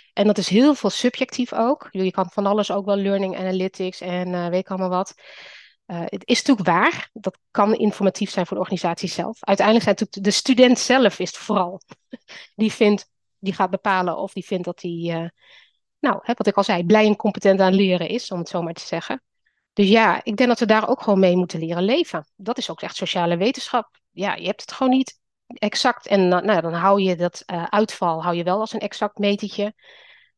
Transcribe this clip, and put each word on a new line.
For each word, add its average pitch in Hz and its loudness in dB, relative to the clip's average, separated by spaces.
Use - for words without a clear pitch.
En 202 0
dat 208 4
is 185 -4
heel 262 6
veel 202 -2
subjectief - -4
ook. 240 -2
Je 190 -2
kan 180 -2
van 202 -2
alles 202 0
ook 196 -2
wel 202 0
learning 196 -2
analytics 185 -4
en, 180 -4
eh, 175 -4
weet 180 0
ik - -10
allemaal 190 -4
wat. 180 -4
Eh, 170 -10
het - -10
is - 0
natuurlijk 208 2
waar. 196 2
Dat - -8
kan 214 2
informatief 196 0
zijn 180 -4
voor 190 -8
de - -4
organisatie 175 -4
zelf. - -8
Uiteindelijk 208 4
zijn 202 2
het 220 -2
natuurlijk 196 -2
de - 0
student 247 6
zelf 247 2
is 185 -4
het - -14
vooral. 190 -4
<laughs> - -20
Die 214 -2
vindt, 208 2
die 190 -6
gaat 185 -2
bepalen 185 -2
of 202 -8
die 185 -10
vindt 180 -6
dat - -10
hij, 175 -8
eh, 170 -6
nou, 240 0
hè, 240 -4
wat - -4
ik 202 2
al 202 2
zei, 180 0
blij 214 6
en 208 2
competent 196 2
aan 190 4
leren 180 2
is, - -6
om 185 -6
het 170 -8
zo 175 -4
maar 165 -8
te - -16
zeggen. - -6
Dus 202 4
ja, 214 6
ik 214 -6
denk 247 4
dat 233 2
we 233 0
daar 214 4
ook 269 -2
gewoon 202 2
mee 180 6
moeten 175 -2
leren 170 -4
leven. 214 -2
Dat 202 -8
is 240 -8
ook 170 -14
echt - -10
sociale 175 0
wetenschap. - -4
Ja, 185 -6
je 170 -10
hebt 196 -6
het - -16
gewoon 262 0
niet 262 0
exact. - -2
En 190 4
dan, 180 2
nou 208 2
ja, 170 2
dan 165 -4
hou 190 2
je 185 0
dat, 175 -4
eh, 175 -6
uitval 180 -2
hou 175 -2
je 175 -4
wel 185 0
als 226 -6
een 220 -8
exact - -6
metertje. 202 -2